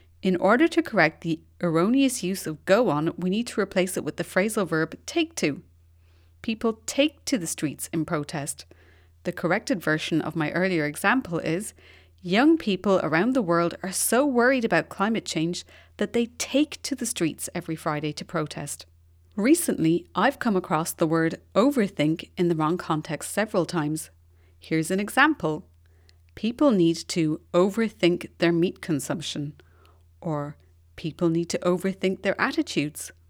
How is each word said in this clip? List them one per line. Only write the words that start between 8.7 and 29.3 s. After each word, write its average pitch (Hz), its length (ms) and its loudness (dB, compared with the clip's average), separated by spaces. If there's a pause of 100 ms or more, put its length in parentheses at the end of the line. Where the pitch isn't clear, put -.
The 180 80 -4
corrected 180 500 -2
version 156 400 0
of - 140 -8
my 151 160 -2
earlier 175 340 0
example 175 540 0
is, 175 340 -4 (480)
"Young 240 360 4
people 196 440 0
around 165 300 2
the 262 100 2
world 170 400 2
are 185 120 -8
so 254 320 2
worried 247 400 2
about 165 240 0
climate 208 340 -2
change 170 420 -4 (300)
that 208 160 -4
they 240 140 2 (120)
take - 440 -2
to - 140 -6
the 240 100 -6
streets - 500 -4
every 165 220 -6
Friday 151 340 -4
to 180 140 -10
protest." 156 600 -8 (520)
Recently, 196 680 2 (100)
I've 214 240 2
come 208 180 0
across 175 340 -2
the - 160 0
word 160 320 0 (160)
overthink 196 800 2
in 175 140 2
the 170 80 2
wrong 156 200 0
context 156 540 0
several 202 340 0
times. 156 440 -4 (500)
Here's 160 320 -2
an 190 80 0
example. 208 720 0 (640)
People 240 360 2
need 170 260 4 (100)
to 156 320 0 (140)
overthink 190 760 2 (120)
their 170 120 4
meat 170 300 0
consumption, 147 720 -4 (680)